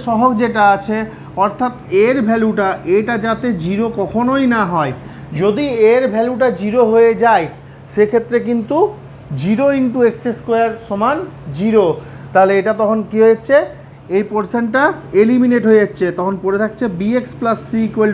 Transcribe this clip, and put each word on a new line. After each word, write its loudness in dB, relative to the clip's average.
সহগ 2
যেটা 0
আছে, -4
অর্থাৎ -4
এর 2
ভ্যালুটা, 0
এটা 0
যাতে -2
জিরো -2
কখনোই 0
না 0
হয়। -2
যদি 0
এর 4
ভ্যালুটা 0
জিরো 0
হয়ে 4
যায়, 4
সেক্ষেত্রে 0
কিন্তু -2
জিরো 0
into -2
এক্স -10
স্কোয়ার 0
সমান -2
জিরো, 4
তাহলে 4
এটা 0
তখন 0
কী 0
হচ্ছে? 4
এই 0
পোর্শনটা -2
এলিমিনেট 4
হয়ে 6
যাচ্ছে, -2
তখন -2
পড়ে 0
থাকছে -4
bx -2
plus 0
c -14
equal 0